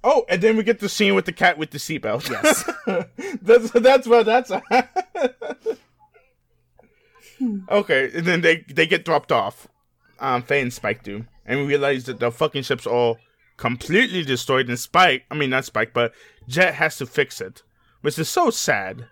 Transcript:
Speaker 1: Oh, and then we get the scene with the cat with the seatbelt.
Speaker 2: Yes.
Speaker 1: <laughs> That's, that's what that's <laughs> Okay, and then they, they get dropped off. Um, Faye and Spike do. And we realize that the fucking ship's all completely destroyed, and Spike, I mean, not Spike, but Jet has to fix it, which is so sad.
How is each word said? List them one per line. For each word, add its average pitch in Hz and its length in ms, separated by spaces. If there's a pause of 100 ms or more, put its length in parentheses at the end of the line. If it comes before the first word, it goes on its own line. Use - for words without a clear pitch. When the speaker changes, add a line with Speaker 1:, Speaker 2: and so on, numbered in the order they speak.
Speaker 1:
Oh, 269 220
and 180 120
then 220 140
we 220 80
get 226 160
the 202 80
scene 196 280
with 190 100
the 175 80
cat 175 240
with 156 140
the 139 80
seatbelt. 127 500
Speaker 2:
Yes. - 340 (220)
Speaker 1:
<laughs> 180 220 (340)
That's, 226 300
that's 254 360
what 233 180
that's 226 260
<laughs> 277 1300 (1900)
Okay, 139 440
and 165 120
then 175 160
they, 165 220 (100)
they 165 140
get 170 160
dropped 160 280
off. 107 360 (520)
Um, 127 240
Faye 139 180
and 123 100
Spike - 320
do. 104 220 (200)
And 127 140
we 143 60
realize 139 400
that 123 140
the 117 120
fucking 143 320
ship's 127 240
all 117 300 (400)
completely 175 680
destroyed, 131 460
and 120 100
Spike, 170 500
I 143 60
mean, 143 140
not 131 160
Spike, - 280
but 120 200 (340)
Jet 160 280
has 156 220
to 131 80
fix - 360
it, 92 220 (380)
which 147 160
is 156 120
so 339 200
sad. 107 640